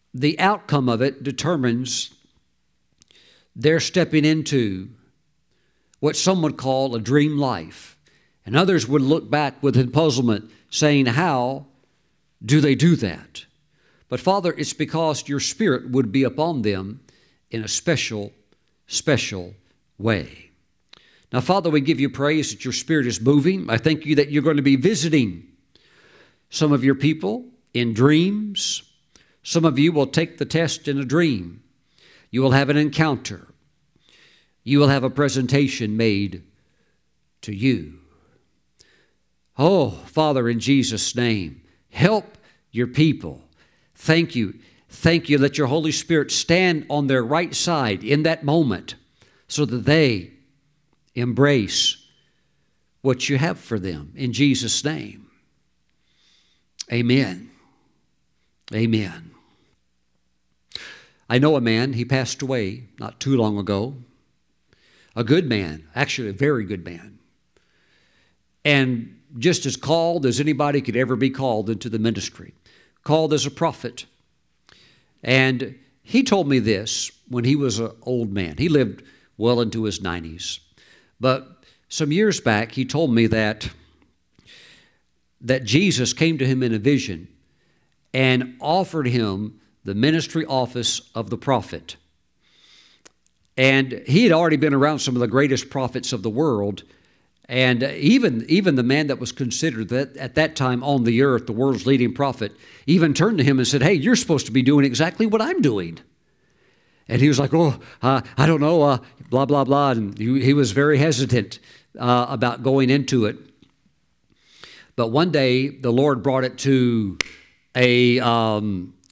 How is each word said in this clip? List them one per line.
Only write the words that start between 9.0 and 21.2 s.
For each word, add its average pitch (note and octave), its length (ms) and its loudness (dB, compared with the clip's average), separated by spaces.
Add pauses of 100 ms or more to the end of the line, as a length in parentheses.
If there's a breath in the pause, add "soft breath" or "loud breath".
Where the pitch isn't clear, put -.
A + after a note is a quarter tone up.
look C3+ 260 0
back D3 340 -2
with B2+ 300 2
puzzlement, B2 580 0 (200 soft breath)
saying, C#3+ 360 2
"How C3+ 600 -2 (760)
do C3+ 180 4
they C#3 140 4
do D#3+ 220 4
that?" - 480 -8 (640)
But B2 120 -6
Father, F#3 360 0
it's D3 160 -6
because D#3 560 -4
your C#3+ 120 -2
Spirit C3+ 500 -2
would B2+ 200 0
be C3+ 120 2
upon D3 400 -2
them G2+ 380 -4 (500 soft breath)
in A2+ 120 -8
a A2 60 -10
special, G#2+ 640 -4 (540)
special G2+ 680 -4 (440)
way. G2 520 -4 (800 soft breath)